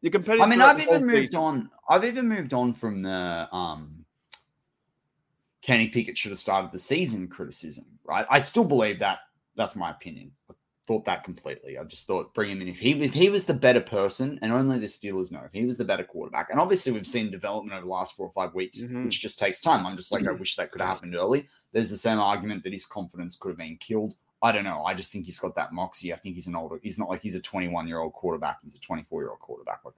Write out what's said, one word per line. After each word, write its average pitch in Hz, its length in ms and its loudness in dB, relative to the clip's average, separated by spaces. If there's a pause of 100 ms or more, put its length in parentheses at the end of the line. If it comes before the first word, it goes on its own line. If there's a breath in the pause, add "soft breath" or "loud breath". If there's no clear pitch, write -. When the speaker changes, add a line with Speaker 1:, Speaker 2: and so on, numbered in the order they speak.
Speaker 1:
You're 175 100 0
competitive 196 340 6
Speaker 2:
I 214 40 6
mean, 240 100 6
Speaker 1:
throughout 269 100 12
Speaker 2:
I've 294 80 8
Speaker 1:
the 311 60 -2
whole 254 120 6
Speaker 2:
even 269 120 4
moved 220 200 4
Speaker 1:
season. 175 120 -4
Speaker 2:
on. 151 300 0 (200)
I've 185 160 6
even 247 220 0
moved 185 260 -2
on 123 200 2
from 104 280 -4
the, 90 500 -4
um, 80 540 -8 (1600)
Kenny 113 180 6
Pickett 110 300 -2
should 104 140 -4
have 95 80 -6
started 95 320 0
the 92 80 -12
season 120 480 -2
criticism, 76 580 -12 (180)
right? 95 260 -2
I 139 120 8
still 226 220 4
believe 113 360 4
that. 95 200 0 (360)
That's 107 200 -2
my 87 160 -4
opinion. 76 400 -16 (180)
I - 40 -20 (340)
thought 110 180 0
that 90 180 -2
completely. 69 540 -12
I 67 60 -10
just - 240 -14
thought 92 260 -4
bring 104 160 -2
him 95 120 -6
in. 92 60 -6
If 90 120 -10
he, 120 140 4
if 143 200 0
he 175 160 8
was 202 160 2
the 170 80 2
better 131 280 6
person, 110 600 -2
and 110 100 0
only 131 280 2
the 107 80 -4
Steelers 95 440 -6
know, 76 140 -12
if 69 80 -18
he 107 140 -2
was 123 100 -4
the 113 80 -2
better 95 180 0
quarterback, 71 460 -6
and 127 100 2
obviously 180 320 4
we've 107 140 -4
seen 110 240 -2
development 101 480 -6
over 90 80 -12
the 92 60 -6
last 92 240 -4
four 95 100 -8
or 90 60 -12
five 92 240 -4
weeks, 92 260 -6
Speaker 1:
Mm-hmm. 123 240 -6
Speaker 2:
which 120 160 0
just - 160 -6
takes 101 240 0
time. 131 240 4
I'm 95 100 -6
just 90 160 -6
like, 98 120 0
I 95 80 0
Speaker 1:
Mm-hmm. 90 80 -6
Speaker 2:
wish 92 160 -4
that 90 160 -6
could 92 100 -8
have 92 80 0
happened 90 240 -6
early. 110 340 0 (240 soft breath)
There's 110 200 0
the 104 60 -6
same 113 200 2
argument 101 460 0
that 95 100 -8
his 98 140 -10
confidence 90 480 -10
could - 140 -8
have 82 100 -8
been 80 180 -12
killed. 107 380 -4 (260)
I 117 100 6
don't 104 120 0
know. 82 220 -4
I 92 100 0
just 95 160 -10
think 95 140 -8
he's 90 120 -10
got - 160 -6
that - 200 -4
moxie. 90 400 -6
I 80 40 -8
think 95 160 -12
he's 90 140 -10
an 85 80 -6
older, 82 260 -8
he's 98 160 -10
not 98 120 -4
like 92 120 -4
he's 101 140 -6
a 92 60 -6
twenty-one-year-old 82 720 -4
quarterback. 78 500 -4
He's 73 100 -20
a - 60 -20
twenty-four-year-old 76 600 -8
quarterback. - 460 -10
Like, 64 120 -16